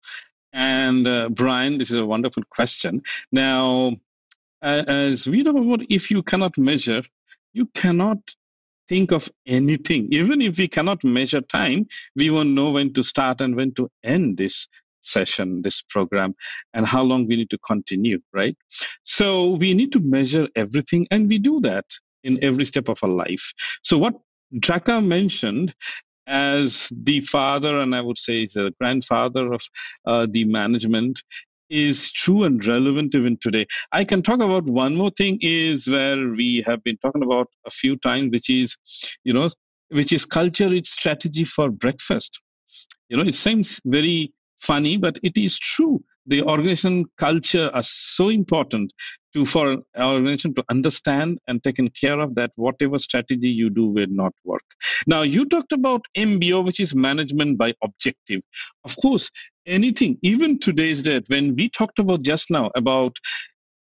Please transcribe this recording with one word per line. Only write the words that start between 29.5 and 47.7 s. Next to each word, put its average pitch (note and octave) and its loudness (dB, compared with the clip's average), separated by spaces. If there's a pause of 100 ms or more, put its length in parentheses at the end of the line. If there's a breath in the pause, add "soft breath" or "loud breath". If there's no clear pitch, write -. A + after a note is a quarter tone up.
of, A#2 -6 (440 loud breath)
uh, A#2 2
the A2+ 2
management, A2 0 (480 loud breath)
is D3 0
true G3+ 2
and B2 2
relevant C3+ 2
even A#2+ 2
today. G#2+ 0 (240 loud breath)
I G3 2
can F#3+ 0
talk A#3 2
about F#3+ 2
one C3 2
more F#3+ 2
thing G3 0
is D#3+ 0
where C3+ 0
we A#2+ 0
have A2+ -2
been A2+ -4
talking C3+ -2
about B2 0 (180)
a A2 -14
few C3 -2
times, B2+ -2
which A#2 -2
is, B2+ 0 (480 loud breath)
you B2+ 0
know, C#3+ 2 (400)
which D3 0
is D#3 2
culture, F3+ 2
it's F3+ 0
strategy D#3 -2
for D3 0
breakfast. - -4 (680 loud breath)
You A#2+ -2
know, D#3+ 2
it E3 2
seems - 0
very D3+ 0 (280)
funny, D3+ 0
but G3+ 0
it F3 0
is G3+ 0
true. - 0 (200)
The C#3 0
organization F3 2 (120)
culture D#3+ 2